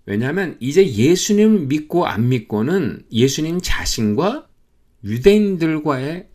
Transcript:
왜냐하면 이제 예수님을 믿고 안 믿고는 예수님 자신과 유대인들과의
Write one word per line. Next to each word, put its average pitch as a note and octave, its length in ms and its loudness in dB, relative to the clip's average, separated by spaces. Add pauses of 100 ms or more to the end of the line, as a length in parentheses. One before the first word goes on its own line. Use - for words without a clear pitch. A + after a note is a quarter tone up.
왜냐하면 C3+ 520 -2
이제 D3 260 2
예수님을 F#3 800 2
믿고 D3+ 400 -2
안 A#2 220 -2
믿고는 A#2+ 840 -2
예수님 D3+ 500 0
자신과 D3 840 -2 (560)
유대인들과의 D#3 1300 0